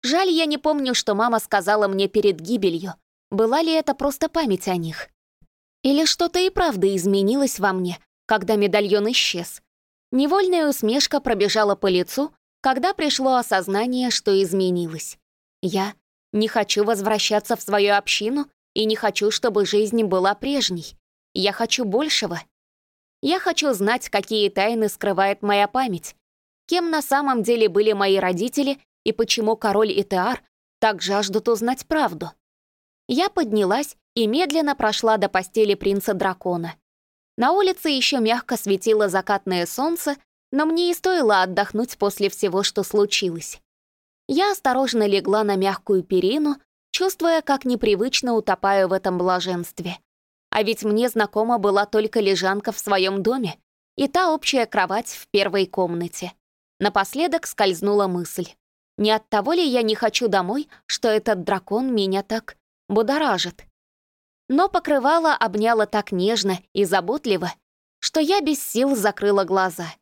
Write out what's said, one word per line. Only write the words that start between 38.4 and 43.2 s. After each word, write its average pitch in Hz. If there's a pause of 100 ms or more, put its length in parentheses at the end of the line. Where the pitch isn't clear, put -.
светило 208
закатное 185
солнце, 294 (340)
но 294
мне 339
и 349
стоило 269
отдохнуть 202
после 202
всего, 196
что -
случилось. 196 (680)